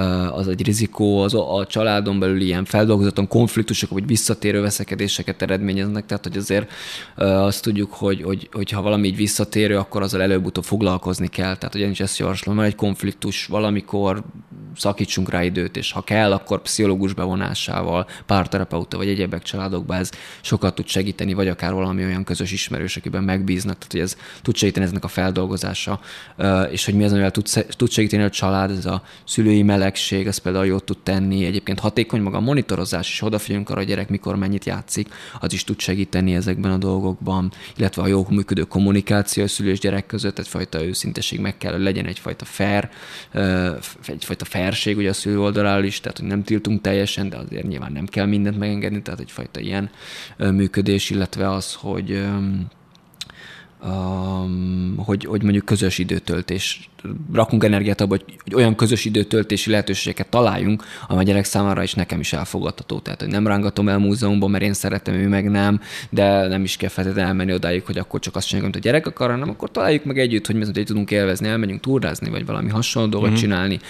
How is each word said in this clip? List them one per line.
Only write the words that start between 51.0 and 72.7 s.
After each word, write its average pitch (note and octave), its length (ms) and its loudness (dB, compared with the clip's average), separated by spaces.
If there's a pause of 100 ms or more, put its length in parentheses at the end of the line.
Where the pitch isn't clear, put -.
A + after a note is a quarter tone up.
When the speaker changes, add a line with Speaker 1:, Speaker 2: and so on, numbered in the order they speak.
Speaker 1:
illetve G2 420 -2
az, F#2+ 220 -4
hogy, F#2+ 380 -6
öm, G2 540 -2 (1160)
öm, F#2 1120 -2
hogy, G2+ 280 0
hogy G#2 180 0
mondjuk G2+ 220 4
közös G2 320 2
időtöltés, F2+ 920 -2 (440)
rakunk A2 300 4
energiát G#2 380 4
abba, G2 140 2
hogy, - 280 -6
hogy G2 120 -4
olyan A2+ 200 6
közös A2 300 2
időtöltési G#2+ 640 2
lehetőségeket G2 580 -2
találjunk, F#2+ 560 2 (240)
ami F#2 120 2
a F#2 40 6
gyerek G2 220 6
számára G2 380 0
is, F#2+ 100 -4
nekem - 260 -2
is - 140 -4
elfogadható. - 640 -4
Tehát, - 220 -8
hogy G2+ 80 -4
nem G#2 180 2
rángatom G2+ 420 2
el G2 80 2
múzeumban, G2+ 540 2
mert G2 120 0
én G2+ 100 0
szeretem, G2+ 420 -2
ő G2 120 2
meg G2 220 2
nem, G2+ 320 4 (280)
de G2 380 4
nem F#2+ 160 0
is F#2 140 -2
kell F#2+ 120 -2
feltétlenül F#2+ 400 0
elmenni F#2 240 0
odáig, F2+ 320 0
hogy - 120 -4
akkor F#2 220 -6
csak - 160 -8
azt G2 120 -4
csináljuk, G2 260 -2
amit F#2+ 120 -4
a A2 40 2
gyerek D#3 180 2
akar, B2+ 220 -2
hanem C3 200 -2
akkor - 220 -8
találjuk D3 320 2
meg C3+ 160 -2
együtt, A#2 260 2
hogy G#2+ 100 0
mi A2 60 2
az, G#2+ 120 -2
amit G#2 140 0
tudunk G#2 240 0
élvezni, G2+ 360 2
elmegyünk G#2+ 340 -2
túrázni, G#2+ 480 0
vagy G#2+ 160 -4
valami G#2+ 240 -2
hasonló A2 400 0